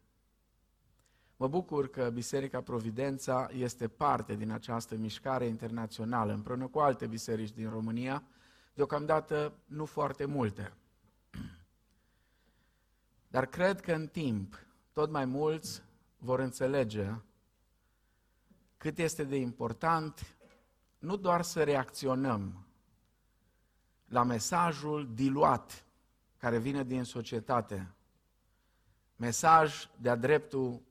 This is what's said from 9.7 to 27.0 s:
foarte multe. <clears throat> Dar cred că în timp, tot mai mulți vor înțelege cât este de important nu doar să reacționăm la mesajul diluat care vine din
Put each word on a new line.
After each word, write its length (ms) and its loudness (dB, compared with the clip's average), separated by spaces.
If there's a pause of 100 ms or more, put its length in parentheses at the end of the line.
foarte 400 -4
multe. 480 -2 (560)
<clears throat> 2000 -20
Dar 120 2
cred 360 2
că 120 -2
în 140 -2
timp, 580 -4 (280)
tot 180 0
mai 140 0
mulți 560 -2 (360)
vor 220 0
înțelege 840 0 (1600)
cât 200 -4
este 260 0
de 120 -2
important 1000 -2 (640)
nu 160 -4
doar 260 4
să 220 2
reacționăm 1040 0 (1400)
la 180 4
mesajul 880 0
diluat 720 2 (520)
care 200 2
vine 260 0
din 200 -2